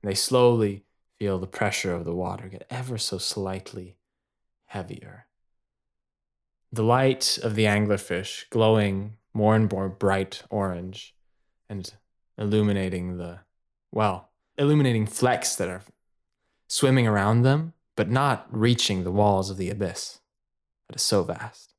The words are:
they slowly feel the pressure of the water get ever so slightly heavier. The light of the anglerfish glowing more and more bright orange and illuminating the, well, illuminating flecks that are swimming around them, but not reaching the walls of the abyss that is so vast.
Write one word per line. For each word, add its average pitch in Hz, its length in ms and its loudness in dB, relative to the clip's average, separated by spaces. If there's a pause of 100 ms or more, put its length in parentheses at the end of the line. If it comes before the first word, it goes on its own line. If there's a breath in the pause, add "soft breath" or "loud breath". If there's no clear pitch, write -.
they 98 140 -2
slowly 117 680 4 (340)
feel 98 180 -2
the 92 80 -4
pressure 95 480 -2
of 85 120 -6
the 85 100 -4
water 92 320 -6
get 98 240 -16
ever 127 260 -8
so 98 220 -6
slightly 95 760 -8 (680)
heavier. 98 600 -14 (1400)
The 113 120 -2
light 131 600 2
of 110 120 -2
the 110 100 4
anglerfish 104 840 0
glowing 107 680 2 (160)
more 110 220 4
and 110 160 2
more 98 180 -4
bright 98 600 -2
orange 92 640 -6 (560)
and 98 240 -12 (440)
illuminating 98 800 0
the, 87 220 -12 (520)
well, 101 380 -2 (280)
illuminating 139 480 2
flecks - 520 0
that 90 100 -2
are 92 160 -10 (840)
swimming 131 360 4
around 107 360 4
them, 147 320 2 (240)
but 104 120 0
not 131 400 0
reaching 107 540 2
the 90 80 -4
walls 98 380 4
of 95 80 -8
the 92 120 -4
abyss 101 500 -8 (680)
that - 80 -16
is - 60 -4
so 98 220 2
vast. - 560 -10